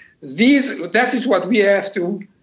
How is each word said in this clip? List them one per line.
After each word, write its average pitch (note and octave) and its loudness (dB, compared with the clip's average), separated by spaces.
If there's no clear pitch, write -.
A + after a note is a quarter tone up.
these, A#3 2
that B3 0
is A3+ -4
what F3+ 0
we G#3+ 2
have G3 2
to, F#3 -4